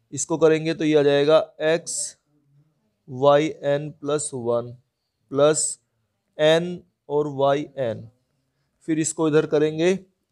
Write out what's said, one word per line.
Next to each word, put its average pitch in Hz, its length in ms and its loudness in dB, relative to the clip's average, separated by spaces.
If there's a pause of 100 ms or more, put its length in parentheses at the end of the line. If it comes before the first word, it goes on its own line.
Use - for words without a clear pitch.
(120)
इसको 147 260 -6
करेंगे 160 360 2
तो 165 100 -6
ये 151 120 2
आ 147 60 4
जाएगा 143 360 4 (260)
एक्स 170 520 -4 (920)
वाई 143 400 4 (160)
एन 147 280 -2
प्लस 147 420 -6
वन 120 380 -4 (580)
प्लस 147 480 0 (600)
एन 165 420 2 (280)
और 147 280 -2
वाई 139 300 0 (140)
एन। 113 280 -6 (800)
फिर 160 100 -2
इसको 160 300 -2
इधर 156 180 2
करेंगे, 156 520 0 (340)